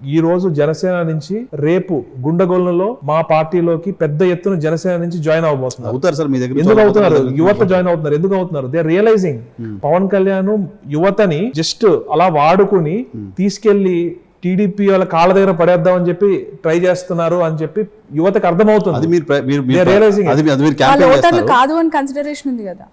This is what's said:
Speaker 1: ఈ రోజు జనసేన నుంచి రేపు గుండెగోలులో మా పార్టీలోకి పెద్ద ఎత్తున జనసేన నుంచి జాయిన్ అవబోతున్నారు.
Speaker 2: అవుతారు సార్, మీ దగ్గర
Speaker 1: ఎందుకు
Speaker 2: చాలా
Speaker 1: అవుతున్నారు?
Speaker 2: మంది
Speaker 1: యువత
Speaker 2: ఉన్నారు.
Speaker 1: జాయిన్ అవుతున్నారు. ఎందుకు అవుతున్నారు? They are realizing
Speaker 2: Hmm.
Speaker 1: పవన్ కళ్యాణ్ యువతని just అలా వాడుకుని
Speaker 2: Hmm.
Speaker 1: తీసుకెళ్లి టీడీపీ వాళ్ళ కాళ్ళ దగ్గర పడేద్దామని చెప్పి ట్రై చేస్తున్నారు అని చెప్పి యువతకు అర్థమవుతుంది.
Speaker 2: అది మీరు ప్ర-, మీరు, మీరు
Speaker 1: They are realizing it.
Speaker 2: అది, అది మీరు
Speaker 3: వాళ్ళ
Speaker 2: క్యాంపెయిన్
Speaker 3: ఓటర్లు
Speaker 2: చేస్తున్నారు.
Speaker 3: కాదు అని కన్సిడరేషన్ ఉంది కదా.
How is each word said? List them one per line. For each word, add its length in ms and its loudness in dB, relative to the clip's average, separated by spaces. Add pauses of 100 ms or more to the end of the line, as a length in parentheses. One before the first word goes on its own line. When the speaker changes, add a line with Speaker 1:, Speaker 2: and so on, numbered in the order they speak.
Speaker 1:
ఈ 140 0
రోజు 300 0
జనసేన 520 -2
నుంచి 520 -6
రేపు 500 -2 (180)
గుండెగోలులో 800 -2
మా 180 -2
పార్టీలోకి 680 -2
పెద్ద 300 -4
ఎత్తున 380 0
జనసేన 380 -2
నుంచి 200 -6
జాయిన్ 280 0
అవబోతున్నారు. 500 -4
Speaker 2:
అవుతారు 200 -2
సార్, 120 -2
మీ 120 0
దగ్గర 180 -4
Speaker 1:
ఎందుకు 140 2
Speaker 2:
చాలా 120 4
Speaker 1:
అవుతున్నారు? 300 4
Speaker 2:
మంది 240 0
Speaker 1:
యువత 140 2
Speaker 2:
ఉన్నారు. 180 0
Speaker 1:
జాయిన్ 180 2
అవుతున్నారు. 280 -2
ఎందుకు 200 0
అవుతున్నారు? 320 -4
They 140 -2
are 100 -2
realizing 440 2 (260)
Speaker 2:
Hmm. 180 -10
Speaker 1:
పవన్ 300 0
కళ్యాణ్ 580 0 (200)
యువతని 680 0
just 420 0 (120)
అలా 160 2
వాడుకుని 800 2 (120)
Speaker 2:
Hmm. 200 -12
Speaker 1:
తీసుకెళ్లి 800 0 (260)
టీడీపీ 440 0
వాళ్ళ 160 2
కాళ్ళ 300 2
దగ్గర 180 4
పడేద్దామని 580 2
చెప్పి 420 -2 (100)
ట్రై 180 0
చేస్తున్నారు 560 -2
అని 200 -2
చెప్పి 320 -6 (260)
యువతకు 340 0
అర్థమవుతుంది. 500 2
Speaker 2:
అది 100 0
మీరు 180 2
ప్ర-, 160 0
మీరు, 200 0
మీరు 180 2
Speaker 1:
They 20 4
are 100 4
realizing 320 4
it. 60 0
Speaker 2:
అది, 120 2
అది 220 2
మీరు 0 -
Speaker 3:
వాళ్ళ 120 2
Speaker 2:
క్యాంపెయిన్ 300 4
Speaker 3:
ఓటర్లు 200 4
Speaker 2:
చేస్తున్నారు. 220 2
Speaker 3:
కాదు 260 2
అని 160 0
కన్సిడరేషన్ 640 -4
ఉంది 140 -8
కదా. 280 -14